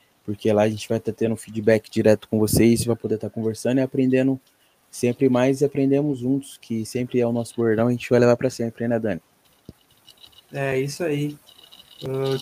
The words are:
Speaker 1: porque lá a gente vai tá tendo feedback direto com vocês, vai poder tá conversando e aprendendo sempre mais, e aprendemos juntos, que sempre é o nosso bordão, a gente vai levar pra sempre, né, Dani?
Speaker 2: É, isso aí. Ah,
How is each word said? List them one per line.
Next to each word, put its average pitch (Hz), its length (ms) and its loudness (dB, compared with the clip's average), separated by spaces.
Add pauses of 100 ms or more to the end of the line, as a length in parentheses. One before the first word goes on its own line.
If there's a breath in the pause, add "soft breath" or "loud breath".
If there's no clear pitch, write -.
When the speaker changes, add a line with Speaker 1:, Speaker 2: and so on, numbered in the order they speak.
(240)
Speaker 1:
porque 107 300 -2
lá 104 100 4
a 110 60 2
gente 107 180 -8
vai 113 120 -2
tá 113 120 -6
tendo 113 240 -2
feedback 110 540 0
direto 110 400 2
com 110 80 -2
vocês, 113 480 4
vai 117 100 0
poder 110 220 -4
tá 107 120 -10
conversando 113 500 -2
e - 20 2
aprendendo 131 580 0 (520)
sempre 123 360 0
mais, 127 340 2
e 147 40 4
aprendemos 139 540 0
juntos, 135 380 -4
que 110 280 -8
sempre 123 340 -4
é 120 60 2
o 117 60 0
nosso 120 240 -6
bordão, 113 320 2
a 123 40 2
gente 120 180 -4
vai 123 100 4
levar 120 180 6
pra 127 120 -2
sempre, 117 380 -6
né, 120 120 -2
Dani? 101 220 -4 (1300)
Speaker 2:
É, 135 280 -2
isso 139 240 -6
aí. 147 320 -4 (680)
Ah, 135 380 -4